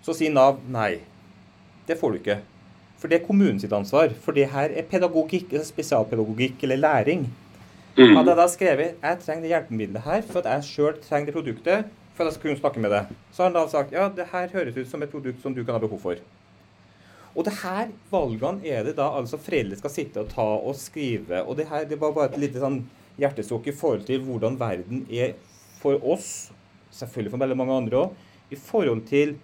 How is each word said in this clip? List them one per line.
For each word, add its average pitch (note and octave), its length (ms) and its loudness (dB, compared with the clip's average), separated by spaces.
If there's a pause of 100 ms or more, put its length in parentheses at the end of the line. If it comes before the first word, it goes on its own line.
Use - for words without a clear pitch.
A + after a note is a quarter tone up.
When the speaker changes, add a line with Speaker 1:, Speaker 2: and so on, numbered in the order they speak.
Speaker 1:
Så E3 120 -2
sier D#3 160 2
nav, C3+ 360 6
«Nei, A2 300 0 (880)
det E3 100 -2
får B2 140 0
du - 80 -6
ikke. G2+ 160 0 (600)
For D#3 140 -2
det E3 80 6
er E3+ 80 -4
kommunen F#3+ 340 4
sitt A2 160 -2
ansvar, C#3 320 4 (140)
for D3+ 100 -2
det C#3 160 4
her C#3 240 -2
er D#3+ 160 -4
pedagogikk, F3 640 0
altså D3+ 200 -4
spesialpedagogikk A#2 920 0
eller C3 160 0
læring.» D3 460 2 (680)
Speaker 2:
Mm. B2 160 12
Speaker 1:
Hadde F#2 160 8
jeg E3+ 100 6
da F3 100 8
skrevet, E3 520 0
«Jeg E3+ 200 -2
trenger E3 240 -6
det D#3+ 80 -2
hjelpemiddelet A2 520 -4
her, G3+ 200 -2
for F3+ 160 -4
at - 140 -4
jeg C#3+ 140 -4
selv D3+ 360 0
trenger D3 240 -2
det D3 80 -8
produktet, E3 560 -2 (240)
for E3+ 80 0
at D#3 60 0
jeg D#3 80 -10
skal - 80 -6
kunne C#3+ 160 -2
snakke A#2+ 180 -2
med G#2 120 2
deg», G2+ 180 0 (220)
så F3+ 120 0
har F3 80 2
nav E3 160 2
sagt, D3 240 -2
«Ja, F#3+ 160 2
det F3+ 220 -8
her F3+ 180 -4
høres D#3 280 -4
ut B2+ 120 -8
som D3 160 -6
et D3 80 -14
produkt C3 320 -10
som C3+ 80 -4
du B2 80 -6
kan A#2 160 -2
ha A2 60 0
behov G#2 180 -4
for.» F2 220 -6 (1120)
Og E3 80 -2
det G#3 80 -2
her G3+ 380 -6 (180)
valgene D#3 560 -2
er A#2+ 220 -2
det D3+ 100 -4
da D3 160 0
altså B2+ 240 -6
foreldre G#2 400 -4
skal C#3+ 160 -8
sitte C#3 300 -6
og G#2+ 80 -8
ta A2+ 140 0 (100)
og B2+ 180 -4
skrive, A2+ 720 -4
og D#3+ 140 -6
det D#3 100 -4
her, D#3 160 -4
det D3 160 -6
var D3+ 140 0
bare C#3+ 180 2
et D3 80 -6
lite C3 220 -4
sånn C3+ 160 -2 (420)
hjertesukk A#2+ 480 -2
i C#3 80 -8
forhold C3 300 -2
til C3 180 -2
hvordan A#2+ 320 -2
verden A2 460 -4 (100)
er A#2+ 220 -2 (400)
for - 260 0
oss, - 460 -4 (500)
selvfølgelig A2+ 380 -8
for C3 80 -2
veldig C3 160 -2
mange C3 180 0
andre A#2+ 220 0
også, F#3 320 -4 (180)
i C#3 80 -14
forhold C3+ 480 0
til C#3+ 380 2